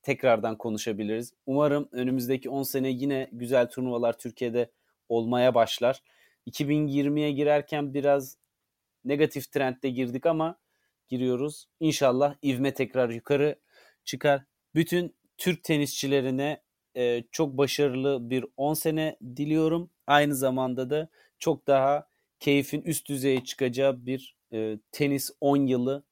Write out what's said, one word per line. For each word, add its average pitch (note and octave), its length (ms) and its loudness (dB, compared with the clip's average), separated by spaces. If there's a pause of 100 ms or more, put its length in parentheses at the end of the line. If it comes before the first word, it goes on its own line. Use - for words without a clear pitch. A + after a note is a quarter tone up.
tekrardan A2+ 520 2
konuşabiliriz. A2 760 -4 (120)
Umarım C#3+ 460 2
önümüzdeki B2+ 580 -2
on C#3 120 -4
sene C3 280 -2
yine C3 420 -2
güzel A#2+ 380 0
turnuvalar A#2+ 480 -2
Türkiye'de A#2+ 520 -4 (380)
olmaya A#2+ 460 2
başlar. A#2+ 480 2 (420)
İki C#3 240 -4
bin D3+ 180 2
yirmiye C#3+ 460 0
girerken D3 640 0
biraz C#3+ 440 0 (680)
negatif C#3+ 480 -2
trendde C3 380 -2
girdik B2+ 360 -4
ama E3 320 0 (500)
giriyoruz. B2+ 600 -4 (120)
İnşallah C#3+ 540 2 (100)
ivme C3+ 300 0
tekrar B2+ 360 0
yukarı C#3+ 480 0 (460)
çıkar. C#3 400 0 (300)
Bütün E3+ 420 0 (220)
Türk F3 260 -2
tenisçilerine, C#3 960 0 (340)
e, A#2+ 360 0
çok C#3 260 -2
başarılı C3+ 720 0
bir B2+ 140 0 (120)
on D3+ 180 0
sene D#3 420 -2 (200)
diliyorum. D#3+ 540 0 (160)
Aynı D3 280 4
zamanda C3 560 -2
da D#3 180 -2 (300)
çok D3 280 -2
daha C#3 420 2 (320)
keyfin C#3+ 420 2
üst - 260 -6
düzeye C3 360 0
çıkacağı B2+ 640 -2
bir, C3 300 -8 (160)
e, A2 260 -4 (140)
tenis C#3 380 -2 (100)
on C#3+ 160 4
yılı C3 560 0